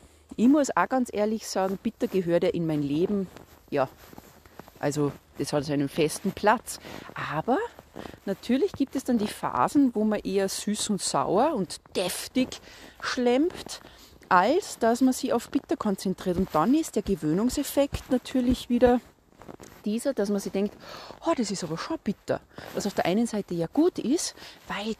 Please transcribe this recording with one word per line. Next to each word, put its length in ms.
Ich 120
muss 260
auch 140
ganz 240
ehrlich 340
sagen, 360
Bitter 240
gehört 380
ja 60
in 160
mein 160
Leben, 440
ja, 200
also 300
das 140
hat 120
seinen 240
festen 440
Platz. 480
Aber 420
natürlich 460
gibt 240
es 80
dann 120
die 120
Phasen, 640
wo 80
man 160
eher 300
süß 420
und 100
sauer 540
und 260
deftig 640
schlemmt, 800
als 500
dass 220
man 120
sich 200
auf 180
Bitter 260
konzentriert. 600
Und 160
dann 220
ist 220
der 80
Gewöhnungseffekt 1080
natürlich 580
wieder 320
dieser, 300
dass 160
man 100
sich 120
denkt, 220
„Oh, 100
das 140
ist 140
aber 120
schon 260
bitter.“ 380
Was 120
auf 80
der 120
einen 200
Seite 280
ja 180
gut 260
ist, 360
weil 320